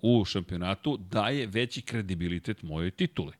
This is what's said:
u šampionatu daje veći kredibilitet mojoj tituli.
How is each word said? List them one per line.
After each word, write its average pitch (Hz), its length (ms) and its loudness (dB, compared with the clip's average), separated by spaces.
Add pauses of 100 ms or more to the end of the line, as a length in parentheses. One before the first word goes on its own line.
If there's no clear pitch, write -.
u 113 240 6
šampionatu 95 720 -2
daje 110 500 0
veći 117 340 -2
kredibilitet 90 800 -2
mojoj 82 280 -2
tituli. - 480 -2